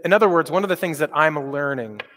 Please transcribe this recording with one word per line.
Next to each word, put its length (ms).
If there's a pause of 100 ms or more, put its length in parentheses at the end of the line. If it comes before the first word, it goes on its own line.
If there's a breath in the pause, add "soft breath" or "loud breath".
in 80
other 160
words, 220
one 100
of 80
the 60
things 240
that 160
I'm 360
learning 500 (160 soft breath)